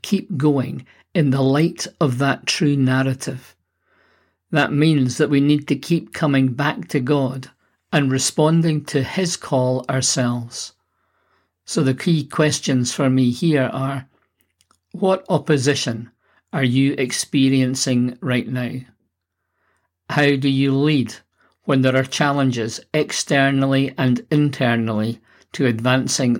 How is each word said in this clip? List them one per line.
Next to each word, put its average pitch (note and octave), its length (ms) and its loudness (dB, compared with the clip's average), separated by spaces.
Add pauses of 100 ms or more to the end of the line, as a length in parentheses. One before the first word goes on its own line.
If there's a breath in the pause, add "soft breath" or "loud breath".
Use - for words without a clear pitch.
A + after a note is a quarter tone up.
keep - 340 -4
going C3+ 480 0 (300 soft breath)
in D3 160 2
the C3 120 0
light D3 440 0 (120)
of B2 200 0
that C#3 260 -2
true C#3+ 320 0
narrative. C3 760 -2 (1000)
That D3 180 2
means C#3+ 440 2
that D3+ 140 0
we C#3 100 2
need C#3+ 260 2
to D3 80 0
keep E3+ 380 -2
coming C3+ 400 0
back C#3+ 380 -4
to C#3+ 100 -2
God C3+ 500 -2 (420)
and C#3+ 160 2
responding D#3 760 2
to D3 180 -2
his F3 340 -4
call B2+ 540 -2
ourselves. B2 840 -4 (880)
So - 180 -2
the C3 100 2
key D3+ 320 0
questions C#3 680 -2
for C3+ 160 0
me C3 220 2
here C#3 400 0
are, C3+ 340 -6 (840)
what F#3+ 360 -2
opposition C3 800 0 (440)
are D3 100 -4
you C3+ 300 2
experiencing C3 1300 0
right B2 260 -2
now? B2 280 -6 (1300)
How C#3+ 280 2
do C#3 120 0
you C3+ 240 2
lead C#3 440 0 (480)
when C3+ 180 2
there C3 140 4
are C3 80 2
challenges C3 720 -2 (160)
externally C3+ 1040 0
and B2 320 2
internally A#2 920 0 (340 soft breath)
to C#3 120 0
advancing B2 720 0